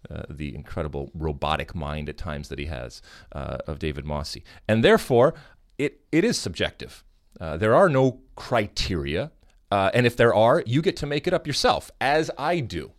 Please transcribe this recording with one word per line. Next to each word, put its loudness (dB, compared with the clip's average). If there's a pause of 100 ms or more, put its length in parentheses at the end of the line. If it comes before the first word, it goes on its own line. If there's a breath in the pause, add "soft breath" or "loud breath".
uh, -10
the -8
incredible -8
robotic -4
mind -6
at -12
times -10
that -10
he -6
has, -12 (300 loud breath)
uh, -8
of -10
David -6
Mosse. -8 (300 loud breath)
And 2
therefore, 6 (440 loud breath)
it, -4 (120)
it 4
is 0
subjective. -6 (380)
Uh, -6
there 4
are 6
no 2 (160)
criteria, -2 (400)
uh, 2
and 4
if 2
there 6
are, 6
you 0
get 0
to -4
make -4
it 0
up -2
yourself, 0 (100)
as 2
I -2
do. -8